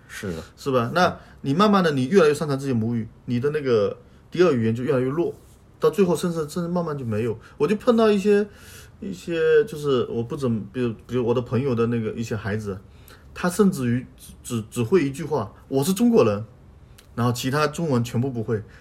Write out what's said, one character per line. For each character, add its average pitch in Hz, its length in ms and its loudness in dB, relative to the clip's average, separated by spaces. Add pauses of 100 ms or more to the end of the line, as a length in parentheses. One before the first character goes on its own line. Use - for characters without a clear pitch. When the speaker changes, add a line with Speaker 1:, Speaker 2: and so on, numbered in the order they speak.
Speaker 1:
是 - 240 -10
的。 80 100 -10 (140)
Speaker 2:
是 - 140 -6
吧？ 120 240 2
那 175 200 2 (280)
你 135 100 -2
慢 208 180 4
慢 190 140 4
的， 160 60 2
你 131 160 0
越 180 160 4
来 151 60 6
越 147 60 4
擅 151 140 -4
长 135 100 -2
自 139 60 -10
己 139 80 -2
的 120 60 0
母 117 160 -2
语， 110 120 -4 (200)
你 120 120 -2
的 139 120 -2
那 151 100 -4
个 113 360 0 (340)
第 160 120 2
二 170 100 4
语 117 120 0
言 110 100 0
就 123 80 -6
越 139 120 0
来 127 40 0
越 127 80 0
弱， 147 280 -2 (440)
到 156 120 2
最 190 140 2
后 175 120 2
甚 170 160 -4
至， 165 60 -6 (100)
甚 175 140 -6
至 170 60 -6
慢 175 140 -2
慢 156 140 -6
就 135 80 -8
没 110 200 -2
有。 110 140 -4 (200)
我 147 80 2
就 208 100 2
碰 226 200 2
到 220 140 4
一 208 80 2
些， 208 300 2 (520)
一 196 120 -8
些 160 540 2
就 156 100 -12
是 139 340 0
我 117 120 -4
不 117 120 -8
怎 131 160 -2
么， 107 120 -2 (100)
比 127 80 -6
如， 117 140 -2 (120)
比 120 80 -8
如 123 120 0
我 117 80 2
的 127 80 0
朋 120 180 -2
友 135 140 -2
的 113 140 0
那 117 120 -2
个 107 120 -4
一 113 100 -6
些 113 120 -6
孩 101 220 -4
子， 101 220 -8 (560)
他 180 160 -2
甚 190 200 4
至 135 160 -2
于 123 200 -2 (360)
只， 120 180 -8
只， 107 100 -8
只 120 120 -2
会 151 220 2
一 139 60 -2
句 147 120 -10
话 135 300 -4 (160)
，“我 135 160 0
是 185 80 0
中 240 160 2
国 220 160 6
人”， 104 180 0 (720)
然 120 120 0
后 123 60 2
其 127 180 -4
他 151 160 0
中 151 240 -4
文 120 120 2
全 117 160 -4
部 135 120 -2
不 120 120 -6
会， 107 200 -4 (180)